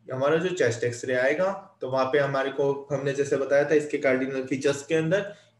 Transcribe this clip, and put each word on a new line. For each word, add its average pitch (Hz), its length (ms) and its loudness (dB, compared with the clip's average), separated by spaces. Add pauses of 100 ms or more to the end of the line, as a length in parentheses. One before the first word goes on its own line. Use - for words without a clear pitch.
(120)
हमारा 139 240 2
जो 175 200 -2
chest 123 280 0
एक्सरे 127 300 -2
आएगा, 151 640 0
तो 131 100 -6
वहां 131 160 2
पे 143 120 2
हमारे 139 320 0
को, 139 420 -2
हमने 139 200 -2
जैसे 139 240 0
बताया 139 340 2
था 156 40 4
इसके 147 240 0
cardinal 131 480 0
features 139 400 -2
के 165 80 -2
अंदर, 180 420 0 (240)